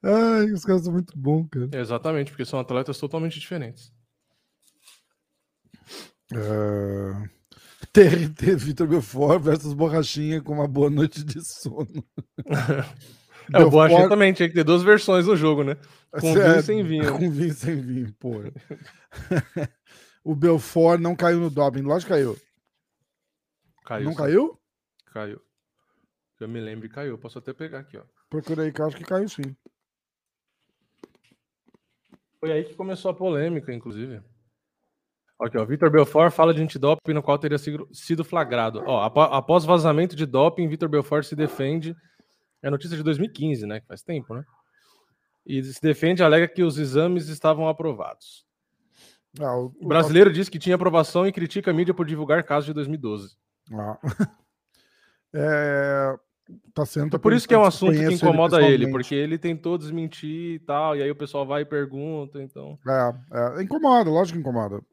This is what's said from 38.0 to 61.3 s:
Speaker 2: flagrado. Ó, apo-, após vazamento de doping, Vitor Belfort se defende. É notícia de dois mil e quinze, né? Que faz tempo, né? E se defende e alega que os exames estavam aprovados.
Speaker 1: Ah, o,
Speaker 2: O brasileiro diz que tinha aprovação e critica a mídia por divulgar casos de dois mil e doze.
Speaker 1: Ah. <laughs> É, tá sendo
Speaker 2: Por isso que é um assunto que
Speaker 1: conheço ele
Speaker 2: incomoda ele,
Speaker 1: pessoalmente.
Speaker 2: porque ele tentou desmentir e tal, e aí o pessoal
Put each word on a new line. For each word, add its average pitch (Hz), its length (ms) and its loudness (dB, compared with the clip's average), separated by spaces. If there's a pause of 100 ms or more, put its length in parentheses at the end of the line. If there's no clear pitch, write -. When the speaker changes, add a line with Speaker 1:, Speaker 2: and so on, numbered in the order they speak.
Speaker 2:
flagrado. 117 600 -4
Ó, 123 160 0
apo-, 113 200 2
após 156 420 2
vazamento 165 540 2
de 156 80 -4
doping, 156 420 2
Vitor 156 220 -6
Belfort 147 340 -2
se 151 140 -10
defende. 151 580 -6 (640)
É 139 80 -6
notícia 143 280 -6
de 151 60 -8
dois 151 140 -2
mil 208 120 -4
e - 20 -16
quinze, 139 340 -6
né? 104 140 -10
Que - 80 -20
faz - 160 -18
tempo, 143 300 -10
né? 131 100 -12 (1040)
E 135 180 -6
se 131 180 -14
defende 160 400 0
e 175 40 6
alega 160 220 4
que 180 160 -2
os 151 140 -2
exames 156 520 -2
estavam 160 400 -2
aprovados. 143 760 -10 (920)
Speaker 1:
Ah, 131 160 -4
o, 127 240 -6
Speaker 2:
O 160 80 -10
brasileiro 160 460 6
diz 190 160 -4
que - 80 -12
tinha 180 180 0
aprovação 180 520 2
e 202 40 -2
critica 190 380 -4
a 170 40 0
mídia 175 200 0
por 175 120 -2
divulgar 151 380 -2
casos 147 220 -2
de 151 80 -10
dois 147 140 -6
mil 151 80 -6
e 147 60 -12
doze. 104 360 -10 (340)
Speaker 1:
Ah. 107 320 -10
<laughs> - 440 -6 (840)
É, 143 840 -2 (560)
tá 151 120 -4
sendo 151 340 -4
Speaker 2:
Por 214 140 4
isso 240 120 0
que - 80 2
é 226 40 8
um 208 80 8
assunto 185 260 2
que 156 60 4
Speaker 1:
conheço 156 160 2
ele 170 180 2
Speaker 2:
incomoda 165 260 4
ele, 147 80 8
Speaker 1:
pessoalmente. 135 260 4
Speaker 2:
porque 131 220 -6
ele 151 240 -4
tentou 170 400 -6
desmentir 160 760 -10
e 160 40 -14
tal, 151 360 -2
e 143 80 -4
aí 143 80 -2
o 143 40 -6
pessoal 143 300 -6